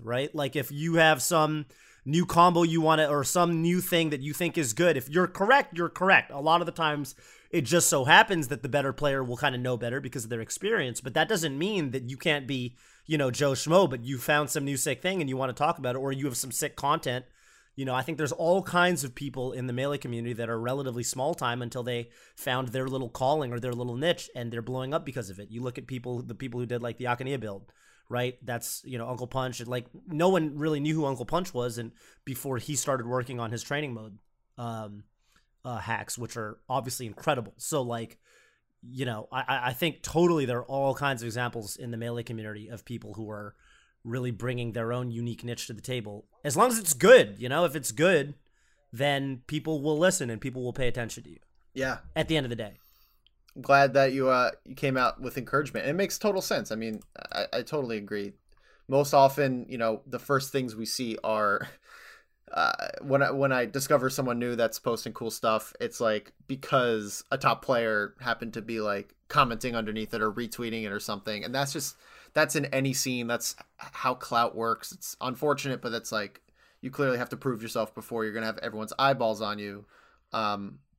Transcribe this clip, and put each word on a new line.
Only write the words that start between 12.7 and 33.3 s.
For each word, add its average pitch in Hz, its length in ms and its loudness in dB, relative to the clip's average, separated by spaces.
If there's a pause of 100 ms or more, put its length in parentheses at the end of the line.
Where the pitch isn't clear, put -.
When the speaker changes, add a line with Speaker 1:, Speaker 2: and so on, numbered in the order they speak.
Speaker 1:
you 156 120 2
know, 139 120 2
Joe 139 220 2
Schmo, 165 360 6
but 123 180 -4
you 131 120 -4
found 147 320 2
some 147 140 -2
new 139 140 -2
sick 127 240 -2
thing 185 180 0
and 139 100 -2
you 131 60 -2
wanna 131 180 -2
talk 151 240 2
about 127 180 -2
it, 135 40 -4
or 135 120 -2
you 135 140 -4
have 123 120 -2
some 131 140 -6
sick 147 240 -4
content. 143 500 0 (500)
You 135 100 -6
know, 127 80 -2
I 127 80 0
think 139 160 -4
there's 147 140 0
all 175 320 2
kinds 175 400 2
of 123 100 -8
people 131 400 -6
in 127 140 -4
the 123 60 -4
Melee 139 260 -2
community 120 340 -6
that 113 160 -4
are 113 100 -2
relatively 123 440 -4
small 135 300 -2
time 123 280 -4
until 120 220 -6
they 120 260 -6 (260)
found 127 340 -2
their 131 180 -4
little 131 220 -4
calling 135 440 0
or 120 60 -4
their 123 140 -4
little 120 220 -6
niche, 165 400 -2
and 120 160 -6
they're 117 100 -4
blowing 131 320 -4
up 165 120 -2
because 120 240 -8
of 92 100 -14
it. 104 120 -16
You 117 100 -10
look 127 160 -8
at 120 100 -12
people, 123 340 -8
the 117 140 -10
people 123 240 -8
who 123 60 -4
did, 117 160 -4
like, 117 160 -8
the 123 80 -8
Akinia 127 340 -2
build, 101 320 -10 (380)
right? 123 340 -2
That's, 120 400 -8
you 127 140 -8
know, 117 100 -6
Uncle 123 200 -6
Punch, 127 340 -4
and, 117 80 -10
like, 123 160 -4 (220)
no 165 200 4
one 156 300 4
really 151 240 0
knew 156 120 2
who 156 120 2
Uncle 123 200 -2
Punch 180 280 -2
was, 120 240 -2
and 117 160 -8 (320)
before 131 320 -4
he 139 180 -4
started 127 320 0
working 123 320 -4